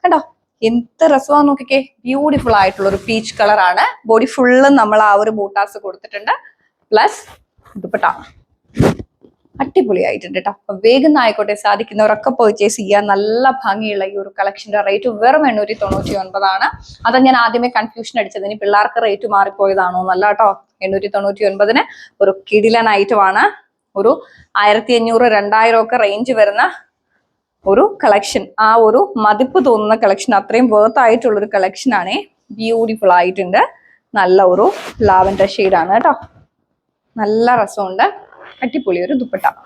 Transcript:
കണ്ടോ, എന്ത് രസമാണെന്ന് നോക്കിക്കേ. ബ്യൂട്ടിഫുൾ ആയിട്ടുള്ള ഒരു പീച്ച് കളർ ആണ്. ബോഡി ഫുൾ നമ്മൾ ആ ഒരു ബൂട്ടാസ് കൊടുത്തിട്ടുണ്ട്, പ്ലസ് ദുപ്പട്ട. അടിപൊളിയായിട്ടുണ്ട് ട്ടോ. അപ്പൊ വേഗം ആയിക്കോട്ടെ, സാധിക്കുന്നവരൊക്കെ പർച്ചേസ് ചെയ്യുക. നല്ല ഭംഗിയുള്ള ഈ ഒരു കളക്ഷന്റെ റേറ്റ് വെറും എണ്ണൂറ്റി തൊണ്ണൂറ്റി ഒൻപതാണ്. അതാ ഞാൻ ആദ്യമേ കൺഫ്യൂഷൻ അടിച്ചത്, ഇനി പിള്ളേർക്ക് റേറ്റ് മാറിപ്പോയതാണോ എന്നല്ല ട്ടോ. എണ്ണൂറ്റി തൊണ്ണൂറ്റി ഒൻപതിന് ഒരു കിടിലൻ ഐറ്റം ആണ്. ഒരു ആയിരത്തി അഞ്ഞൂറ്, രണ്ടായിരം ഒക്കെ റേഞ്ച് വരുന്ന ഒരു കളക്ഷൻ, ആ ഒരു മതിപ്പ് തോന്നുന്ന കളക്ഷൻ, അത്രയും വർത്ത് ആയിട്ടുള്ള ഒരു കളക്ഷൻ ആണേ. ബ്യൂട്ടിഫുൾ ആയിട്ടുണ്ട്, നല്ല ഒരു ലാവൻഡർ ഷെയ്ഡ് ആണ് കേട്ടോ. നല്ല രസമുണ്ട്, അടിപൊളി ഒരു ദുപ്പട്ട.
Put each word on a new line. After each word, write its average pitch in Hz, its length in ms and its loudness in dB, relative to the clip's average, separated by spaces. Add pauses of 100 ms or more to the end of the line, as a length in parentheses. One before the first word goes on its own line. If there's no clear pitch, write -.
കണ്ടോ, 349 160 2 (500)
എന്ത് 240 440 -2
രസമാണെന്ന് 285 380 2
നോക്കിക്കേ. 269 280 -2 (260)
ബ്യൂട്ടിഫുൾ 269 540 0
ആയിട്ടുള്ള 190 340 0
ഒരു 196 140 -6
പീച്ച് 220 320 -4
കളർ 208 300 2
ആണ്. 202 160 0 (240)
ബോഡി 233 240 2
ഫുൾ 247 180 2 (300)
നമ്മൾ 214 260 2
ആ 208 140 4
ഒരു 214 180 0
ബൂട്ടാസ് 202 460 -6
കൊടുത്തിട്ടുണ്ട്, 202 480 -8 (580)
പ്ലസ് 220 300 0 (640)
ദുപ്പട്ട. - 220 -6 (1600)
അടിപൊളിയായിട്ടുണ്ട് - 840 -2
ട്ടോ. 202 160 -4
അപ്പൊ - 140 -12 (120)
വേഗം 277 380 4
ആയിക്കോട്ടെ, 208 400 -2
സാധിക്കുന്നവരൊക്കെ 214 760 0
പർച്ചേസ് 208 440 0
ചെയ്യുക. 202 200 0 (100)
നല്ല 214 380 0 (140)
ഭംഗിയുള്ള 208 480 -4
ഈ 202 100 -14
ഒരു 196 160 -12
കളക്ഷന്റെ 202 500 -4
റേറ്റ് 202 220 -2 (140)
വെറും 294 260 4
എണ്ണൂറ്റി 214 320 -4
തൊണ്ണൂറ്റി 196 400 -4
ഒൻപതാണ്. 196 460 -2 (400)
അതാ 240 100 2 (100)
ഞാൻ 262 140 4
ആദ്യമേ 240 280 0 (100)
കൺഫ്യൂഷൻ 220 420 -10
അടിച്ചത്, 196 280 -8
ഇനി 214 120 -8
പിള്ളേർക്ക് 208 460 0
റേറ്റ് 202 280 -4
മാറിപ്പോയതാണോ 196 680 0
എന്നല്ല 190 340 0
ട്ടോ. 220 80 4 (380)
എണ്ണൂറ്റി 196 320 -4
തൊണ്ണൂറ്റി 202 320 -4
ഒൻപതിന് 208 340 0 (400)
ഒരു 190 100 2 (180)
കിടിലൻ 220 380 2 (100)
ഐറ്റം 202 280 0
ആണ്. 202 160 0 (560)
ഒരു 202 120 2 (500)
ആയിരത്തി 214 360 2
അഞ്ഞൂറ്, 233 280 2 (100)
രണ്ടായിരം 220 480 2
ഒക്കെ 226 200 -4
റേഞ്ച് 214 360 -2
വരുന്ന 208 240 2 (1080)
ഒരു 220 120 4 (200)
കളക്ഷൻ, 202 400 0 (240)
ആ - 20 4 (180)
ഒരു 226 140 2 (240)
മതിപ്പ് 254 420 2
തോന്നുന്ന 214 360 2
കളക്ഷൻ, 196 360 0
അത്രയും 240 340 0
വർത്ത് 226 320 2
ആയിട്ടുള്ള 226 360 2
ഒരു 202 140 -6
കളക്ഷൻ 254 440 -2
ആണേ. 190 180 -6 (420)
ബ്യൂട്ടിഫുൾ 220 600 0
ആയിട്ടുണ്ട്, 185 420 0 (580)
നല്ല 185 220 4 (120)
ഒരു 208 140 2 (420)
ലാവൻഡർ 190 480 2
ഷെയ്ഡ് 190 260 2
ആണ് 185 140 -2
കേട്ടോ. - 180 2 (1080)
നല്ല 226 420 0
രസമുണ്ട്, 190 420 -4 (580)
അടിപൊളി 220 440 -4
ഒരു - 120 -4
ദുപ്പട്ട. - 260 -8 (200)